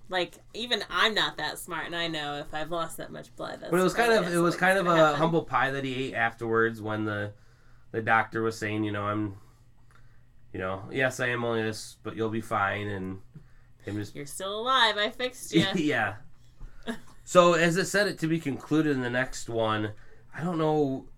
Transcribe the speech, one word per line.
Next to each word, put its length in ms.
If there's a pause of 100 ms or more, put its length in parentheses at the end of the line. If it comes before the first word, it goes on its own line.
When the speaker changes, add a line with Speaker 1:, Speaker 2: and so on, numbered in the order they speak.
Speaker 1:
Like, 280 (180)
even 360
I'm 260
not 220
that 200
smart, 300
and 80
I 120
know 300
if 160
I've 180
lost 260
that 140
much 240
blood, 240
that's 120
Speaker 2:
But 80
it 40
was 120
kind 160
Speaker 1:
probably 160
Speaker 2:
of, 60
it 40
was 160
Speaker 1:
what's 60
Speaker 2:
kind 180
of 80
Speaker 1:
gonna 160
Speaker 2:
a 40
Speaker 1:
happen. 140
Speaker 2:
humble 260
pie 260
that 120
he 120 (140)
ate 40
afterwards 680
when 260
the, 280 (580)
the 120
doctor 400
was 120
saying, 280
you 80
know, 160
"I'm, 300 (1160)
you 60
know, 320
yes, 280
I 100
am 140
only 200
this, 400
but 120
you'll 140
be 120
fine," 460
and 320 (640)
him 120
just 200
Speaker 1:
"You're 120
still 320
alive, 380
I 120
fixed 420
Speaker 2:
<laughs> 40
Speaker 1:
you." 180
Speaker 2:
Yeah. 440 (1080)
So, 300
as 220
it 100
said, 220
it 120
to 80
be 120
concluded 560
in 60
the 80
next 400
one, 440 (440)
I 60
don't 160
know 480 (100)